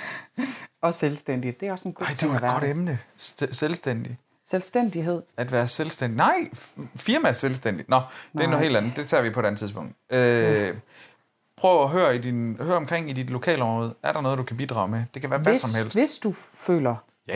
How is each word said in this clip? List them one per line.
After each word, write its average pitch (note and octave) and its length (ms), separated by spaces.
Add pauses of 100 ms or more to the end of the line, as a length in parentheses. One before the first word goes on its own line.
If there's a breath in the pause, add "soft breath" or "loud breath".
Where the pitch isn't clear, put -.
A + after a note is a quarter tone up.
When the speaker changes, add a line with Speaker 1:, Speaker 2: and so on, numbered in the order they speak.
(800 loud breath)
Speaker 1:
Og E3+ 120
selvstændig. C3+ 680
Det G3 80
er G3 40
også F#3 160
en F3 60
god - 120
Speaker 2:
Ej, - 40
det B2 100
Speaker 1:
ting D#3 120
Speaker 2:
var B2+ 60
Speaker 1:
at - 20
Speaker 2:
et A#2+ 40
Speaker 1:
være. B2 100
Speaker 2:
godt C3 100
emne. D3 360 (180)
St-, - 360
selvstændig. B2 640 (280)
Speaker 1:
Selvstændighed. F3 760 (160)
Speaker 2:
At B2 140
være B2 160
selvstændig. B2+ 500
Nej, D4+ 380
f-, - 260 (140)
firma A3 380
selvstændig. B2 560
Nå, C3 80
det C3 60 (300 loud breath)
er D#3 60
Speaker 1:
Nej. D#3+ 60
Speaker 2:
noget D#3 180
helt C#3 140
andet. A#2 180
Det C#3+ 120
tager C#3+ 160
vi A2+ 60
på A2 100
et A2 60
andet G#2 140
tidspunkt. G2+ 360 (140)
Øh, B2+ 100
Speaker 1:
Ja. A2 520 (840 loud breath)
Speaker 2:
prøv F3+ 260
at C#3 60
høre, D#3+ 260
i - 20
din, A#2 440
hør F3 140
omkring E3 340
i C#3 40
dit B2+ 160
lokalområde. A#2 760
Er D3 80
der D#3 100
noget, C3+ 160
du B2+ 60
kan A#2 140
bidrage A#2 300
med? A2+ 160 (100)
Det C3 80
kan C#3 100
være C3+ 80
hvad F#3 140
Speaker 1:
Hvis, C4 80
Speaker 2:
som A2 220
helst. A2 140
Speaker 1:
hvis D4 200
du G#3 140 (220)
føler, C#3+ 420 (320)
Speaker 2:
Ja, - 80